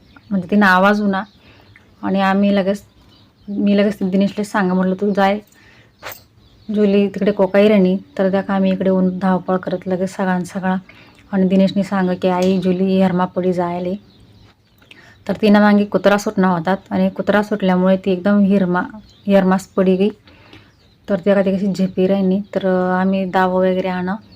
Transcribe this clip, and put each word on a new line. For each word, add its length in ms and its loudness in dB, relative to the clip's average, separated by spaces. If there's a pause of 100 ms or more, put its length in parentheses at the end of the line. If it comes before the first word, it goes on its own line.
(300)
म्हणजे 220 -4
तिनं 140 4
आवाज 360 4
होणार 220 -2 (800)
आणि 200 -2
आम्ही 340 2
लगेच, 260 -2 (680)
मी 300 0
लगेच 240 0
दिनेशला 420 -2
सांगा 300 -2
म्हटलं, 220 0
"तू 160 -2
जाय 280 0 (1300)
जुली 380 2
तिकडे 260 -2
कोकाई 340 2
राणी." 280 4 (220)
तर 140 0
त्या 100 0
का 140 -4
आम्ही 160 2
इकडे 180 -2
येऊन 300 0
धावपळ 380 0
करत 300 -6
लगेच 280 -4
सगळ्यां 300 -2
सगळा. 300 -4 (560)
आणि 160 2
दिनेशने 360 2
सांग 260 -2 (120)
की, 80 0
"आई 300 0
जुली 340 0
हेरमा 340 2
पडी 260 -2
जायले." 420 -4 (1300)
तर 80 -6
तिनं 260 4
मागे 260 4
कुत्रा 300 0
सुटणार 340 0
होतात 400 -4
आणि 180 0
कुत्रा 340 -2
सुटल्यामुळे 540 0
ती 140 -4
एकदम 300 0
हिरमा, 400 2 (460)
हिरमास 400 2
पडी 280 0
गई. 140 0 (1000)
तर 120 -2
त्या 160 0
का 60 2
ती 140 -2
कशी 140 -4
झेपी 380 -2
राहिली. 320 0 (120)
तर 140 -4 (260)
आम्ही 360 0
दाव 300 0
वगैरे 320 0
आणा, 260 -6 (200)